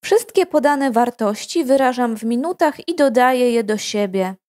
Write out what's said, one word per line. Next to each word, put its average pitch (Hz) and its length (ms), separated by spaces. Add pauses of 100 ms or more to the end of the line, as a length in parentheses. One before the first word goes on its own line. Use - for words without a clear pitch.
Wszystkie 392 420
podane 285 440
wartości 233 720
wyrażam 247 520
w 208 60
minutach 277 640
i 339 60
dodaję 247 560
je 233 140
do 214 140
siebie. 190 560 (140)